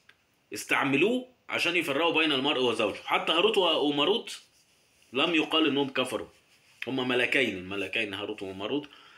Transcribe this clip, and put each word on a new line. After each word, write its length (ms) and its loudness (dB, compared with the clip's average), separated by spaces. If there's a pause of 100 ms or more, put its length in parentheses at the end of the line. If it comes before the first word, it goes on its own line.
(540)
استعملوه 720 2 (220)
عشان 260 0
يفرقوا 440 2
بين 120 2
المرء 300 0
وزوجه. 440 0
حتى 260 0
هاروت 260 2
و، 40 4
وماروت 800 0 (720)
لم 220 0
يقال 320 2
إنهم 220 0
كفروا، 380 -4 (600)
هم 200 -2
ملكين، 500 2
الملكين 560 -4
هاروت 280 -6
وماروت، 480 -4 (280)